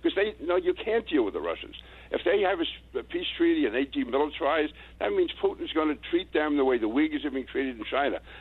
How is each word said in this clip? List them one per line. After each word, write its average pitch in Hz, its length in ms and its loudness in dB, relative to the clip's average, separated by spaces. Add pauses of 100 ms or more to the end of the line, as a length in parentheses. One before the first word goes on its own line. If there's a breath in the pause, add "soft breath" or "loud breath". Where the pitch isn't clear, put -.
'cause 160 140 0
they, 208 260 0
no, 175 140 0
you 180 180 2
can't 220 360 0
deal 139 160 2
with 98 100 -2
the 85 60 -2
Russians. 80 340 -6 (380 soft breath)
If - 100 -2
they 202 200 4
have 185 180 2
a - 20 0
s-, 160 60 -2 (260)
a 120 80 -4
peace 175 240 -6 (100)
treaty 165 300 4
and 107 80 0
they 135 100 2
demilitarize, 143 840 0 (320 soft breath)
that 208 120 0
means 185 200 2 (100)
Putin's - 300 -2
gonna 156 240 2
treat - 360 -2
them 151 240 2
the 139 80 4
way 131 140 4
the 110 100 0
Uyghurs 143 360 0
have 143 80 -4
been 131 140 -6
treated 131 340 -4
in 107 60 -8
China. 123 340 0 (200 loud breath)